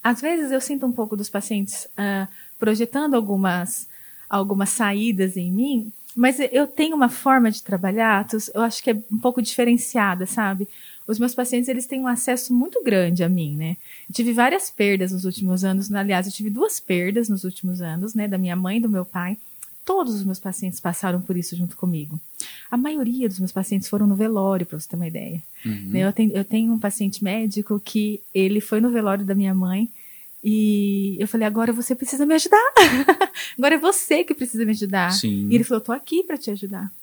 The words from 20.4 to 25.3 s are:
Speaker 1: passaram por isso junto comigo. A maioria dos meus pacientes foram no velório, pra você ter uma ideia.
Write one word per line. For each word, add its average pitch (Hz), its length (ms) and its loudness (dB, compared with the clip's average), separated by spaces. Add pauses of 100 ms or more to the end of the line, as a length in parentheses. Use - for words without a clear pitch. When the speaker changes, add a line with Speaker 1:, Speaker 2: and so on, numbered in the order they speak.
Speaker 1:
passaram 180 400 -2
por 180 160 -4
isso 175 220 -6
junto 175 180 -4
comigo. 156 420 -4 (540)
A 240 60 0
maioria 254 500 -2
dos 190 100 -4
meus 185 140 -2
pacientes 190 380 -2
foram 208 180 2
no 196 80 4
velório, 196 500 0
pra 156 140 -10
você - 80 -12
ter - 80 -8
uma 170 120 -4
ideia. 165 360 -8 (220)